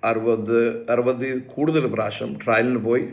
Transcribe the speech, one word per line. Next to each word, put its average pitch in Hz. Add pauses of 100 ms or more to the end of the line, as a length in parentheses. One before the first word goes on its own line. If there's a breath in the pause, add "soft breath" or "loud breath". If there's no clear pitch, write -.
അറുപത്, 113
അറുപതിൽ 127
കൂടുതൽ 151
പ്രാവശ്യം 107
ട്രയലിന് 120
പോയി. 117